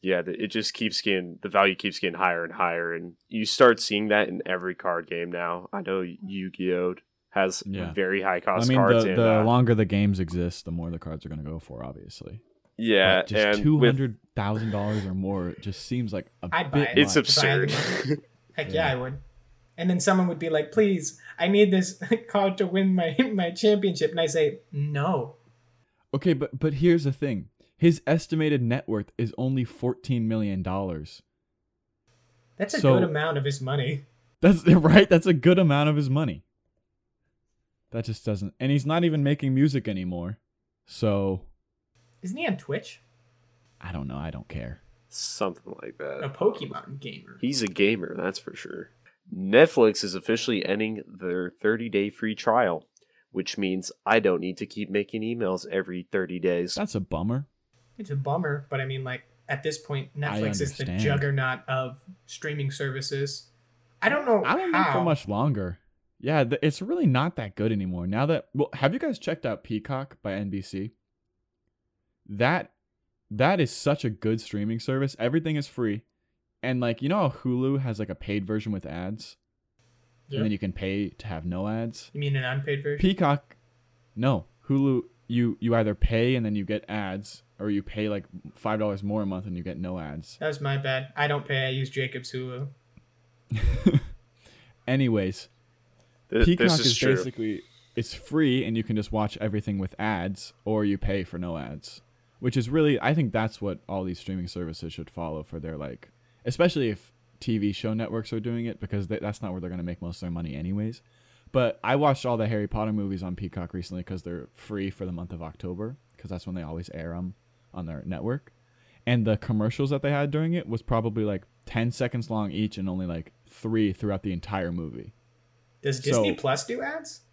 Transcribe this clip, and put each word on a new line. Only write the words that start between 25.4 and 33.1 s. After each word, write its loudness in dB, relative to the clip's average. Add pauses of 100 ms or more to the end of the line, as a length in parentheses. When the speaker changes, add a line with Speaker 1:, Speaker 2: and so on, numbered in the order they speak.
Speaker 2:
Okay, 4
but, -2
but 0
here's 4
the 2
thing. -4 (300)
His 6
estimated 2
net 0
worth -2
is -2
only 0
fourteen -2
million 0
dollars. -4 (1400)
Speaker 3:
That's -4
a 0
Speaker 2:
So 8
Speaker 3:
good 6
amount 0